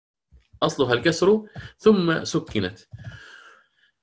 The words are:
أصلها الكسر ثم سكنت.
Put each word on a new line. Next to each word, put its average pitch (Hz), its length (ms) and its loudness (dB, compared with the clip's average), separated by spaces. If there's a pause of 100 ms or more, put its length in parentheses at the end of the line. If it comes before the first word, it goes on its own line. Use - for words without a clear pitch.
(640)
أصلها 143 300 0
الكسر 175 480 2 (360)
ثم 180 460 4
سكنت. 107 560 -4 (1200)